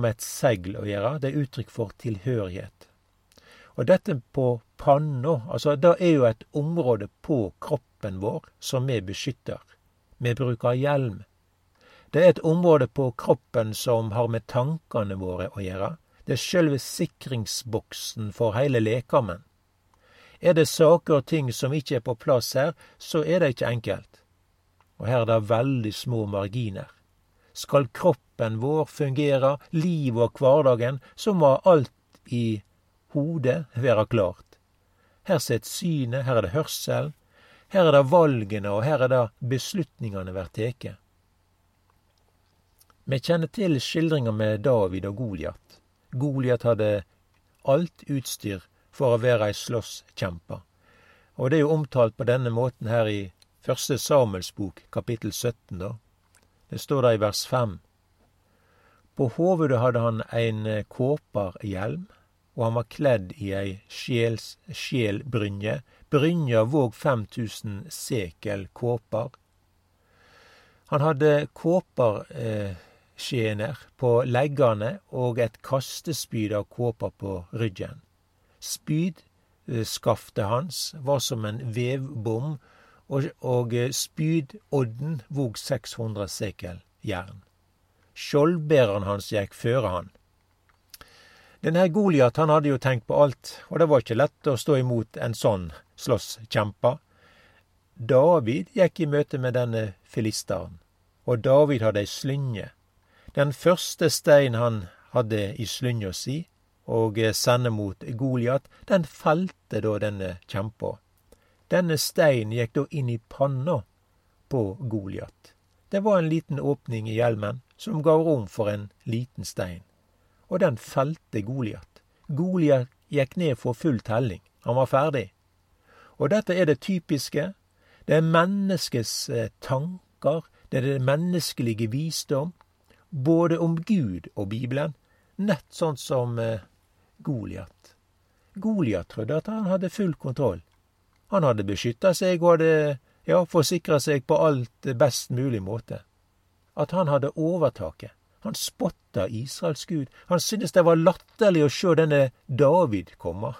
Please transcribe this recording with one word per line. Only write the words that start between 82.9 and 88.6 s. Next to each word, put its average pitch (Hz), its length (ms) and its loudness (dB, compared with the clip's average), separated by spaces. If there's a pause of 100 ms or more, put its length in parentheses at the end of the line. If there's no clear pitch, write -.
og, 139 220 -2 (100)
og, 123 320 -2
eh, 120 160 0
spydodden 147 1400 -4
vog 135 280 -4
seks - 360 -8
hundre 107 340 -6
sekel 90 540 -10 (200)
jern. 95 400 -8 (720)
Skjoldbæreren 147 920 2